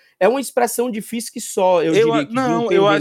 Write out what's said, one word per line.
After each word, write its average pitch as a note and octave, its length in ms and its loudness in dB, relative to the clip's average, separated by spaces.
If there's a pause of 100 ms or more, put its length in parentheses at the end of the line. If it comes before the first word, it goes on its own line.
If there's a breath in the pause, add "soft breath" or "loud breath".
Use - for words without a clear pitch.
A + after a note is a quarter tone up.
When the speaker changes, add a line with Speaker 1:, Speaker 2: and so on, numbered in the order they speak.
(200 soft breath)
Speaker 1:
É F#3 80 4
uma C4 120 0
expressão B3 500 -2
difícil A3 420 -8
que A#3+ 80 -12
só, F#3 420 0
eu D#3+ 120 0
Speaker 2:
Eu A3+ 120 4
Speaker 1:
diria A3+ 80 0
Speaker 2:
a-, - 100 0
Speaker 1:
que - 60 -8
de A3+ 40 -8
Speaker 2:
não, B3+ 300 0
Speaker 1:
entender, G3 120 0
Speaker 2:
eu G3 120 4
acho G3+ 120 2